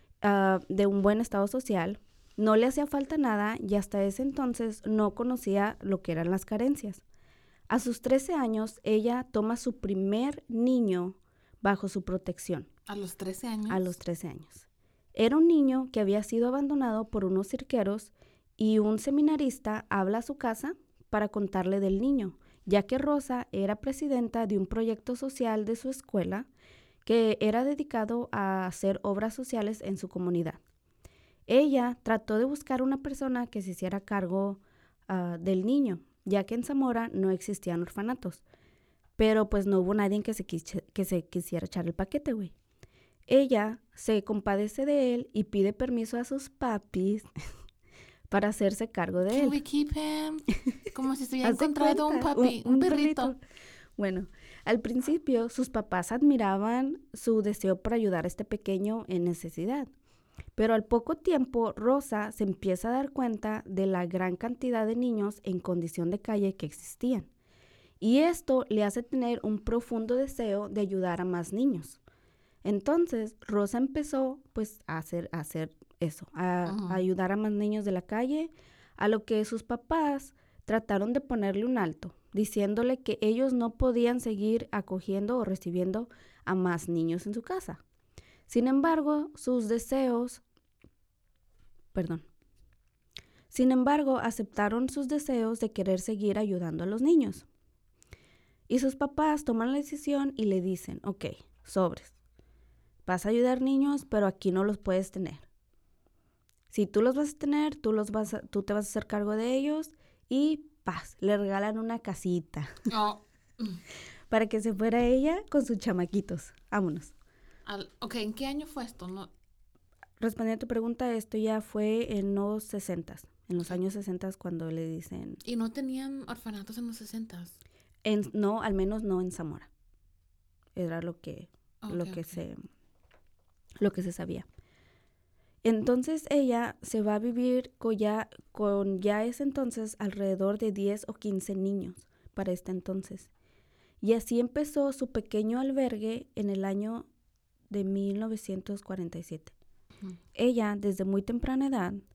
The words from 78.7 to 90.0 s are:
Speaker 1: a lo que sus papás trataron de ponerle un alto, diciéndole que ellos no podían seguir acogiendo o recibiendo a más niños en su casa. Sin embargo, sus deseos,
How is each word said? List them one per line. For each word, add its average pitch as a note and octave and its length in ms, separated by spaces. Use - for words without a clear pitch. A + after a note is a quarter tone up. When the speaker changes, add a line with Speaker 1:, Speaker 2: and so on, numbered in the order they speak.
Speaker 1:
a G#3 140
lo G#3+ 160
que G#3+ 180
sus A3 200
papás C#4 720
trataron G#3+ 480
de B3+ 80
ponerle G#3+ 460
un B3+ 120
alto, E3+ 380
diciéndole G#3+ 720
que - 200
ellos A#3 320
no A#3 220
podían A#3+ 460
seguir A3 500
acogiendo G3 680
o A#3 60
recibiendo F#3 640
a F#3 100
más F3+ 320
niños E3+ 400
en G#3 60
su A#3 80
casa. F4+ 420
Sin A#3+ 220
embargo, D4 680
sus B3 340
deseos, A#3+ 720